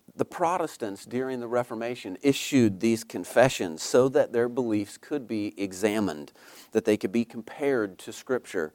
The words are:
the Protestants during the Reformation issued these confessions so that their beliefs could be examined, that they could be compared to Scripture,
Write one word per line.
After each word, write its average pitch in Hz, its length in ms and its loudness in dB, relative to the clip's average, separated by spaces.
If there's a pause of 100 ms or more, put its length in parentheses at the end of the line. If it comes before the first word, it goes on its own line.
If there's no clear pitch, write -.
(160)
the - 80 -2
Protestants 160 800 -4
during 127 360 -6
the 120 80 -8
Reformation 117 720 -4
issued 123 580 4
these 113 220 2
confessions 98 800 2
so 127 280 4
that 135 220 2
their 120 160 2
beliefs 113 480 -2
could 139 300 -8
be 104 300 -4
examined, 95 760 -2 (380)
that 110 140 2
they 107 120 4
could 101 160 -4
be 117 120 2
compared 113 720 -4
to - 140 -14
Scripture, 101 640 -4